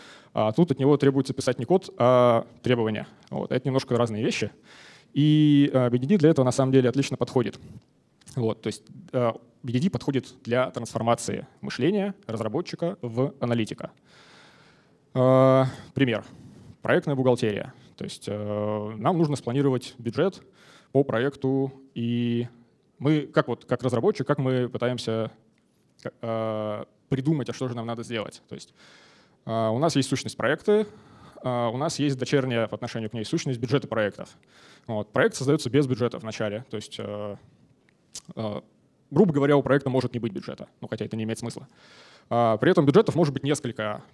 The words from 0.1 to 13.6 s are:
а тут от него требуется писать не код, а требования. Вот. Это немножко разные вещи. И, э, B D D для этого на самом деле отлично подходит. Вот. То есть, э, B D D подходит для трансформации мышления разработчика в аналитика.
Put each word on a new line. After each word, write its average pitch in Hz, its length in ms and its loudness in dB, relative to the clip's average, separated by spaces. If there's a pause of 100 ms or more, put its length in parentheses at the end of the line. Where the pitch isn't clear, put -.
а 110 180 2
тут 165 200 2
от 135 80 -2
него 139 180 4
требуется 139 360 2
писать 127 260 -2
не 120 60 -4
код, 190 320 0
а 123 480 6 (160)
требования. 110 460 0 (220)
Вот. - 220 -6
Это 127 160 -2
немножко 131 300 0
разные 113 260 0
вещи. - 280 -4 (640)
И, 147 600 6
э, 127 160 2
B 120 80 2
D 131 100 -2
D 208 100 4
для 151 120 6
этого 139 160 4
на 123 60 4
самом 131 200 0
деле 127 180 6
отлично 135 280 -2
подходит. - 420 -2 (760)
Вот. 113 260 -2
То - 60 -8
есть, - 160 -8 (280)
э, 120 220 0 (300)
B 120 100 -4
D 123 60 0
D 180 100 2
подходит - 540 -4
для 127 280 0
трансформации 117 760 -2 (120)
мышления 196 560 -2 (120)
разработчика 151 720 -6
в 120 400 -2
аналитика. 117 500 -4 (1200)